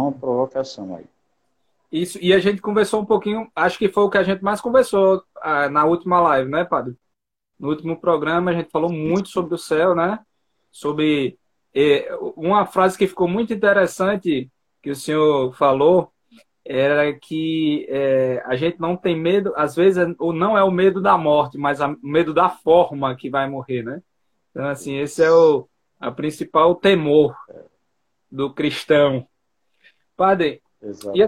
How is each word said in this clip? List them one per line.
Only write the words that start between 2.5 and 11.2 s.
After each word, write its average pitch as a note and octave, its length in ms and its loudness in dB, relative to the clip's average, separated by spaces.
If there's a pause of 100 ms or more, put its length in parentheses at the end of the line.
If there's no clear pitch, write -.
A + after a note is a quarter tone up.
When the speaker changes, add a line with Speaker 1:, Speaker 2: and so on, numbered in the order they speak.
Speaker 2:
conversou G#3+ 400 0
um G3+ 60 -6
pouquinho, G#3+ 500 -2
acho F3 220 0
que G#3 100 0
foi G#3 160 0
o G3 60 0
que G3+ 80 2
a F#3+ 40 4
gente F#3+ 200 -2
mais G3+ 180 -2
conversou, G3+ 640 2 (120)
ah, C#3+ 340 -2
na D3+ 160 2
última F3 340 2
live, C#3 300 2
né, D#3+ 140 -2
padre? B2+ 300 -4 (640)
No C#3 100 -8
último D#3+ 320 -6
programa E3+ 500 0
a E3+ 40 -2
gente E3 160 -6
falou E3 200 -2
muito E3 400 -4
sobre F3 240 -4
o E3 40 -6
céu, E3+ 360 0
né? F3 260 -2 (500)
Sobre, D3 680 -2 (360)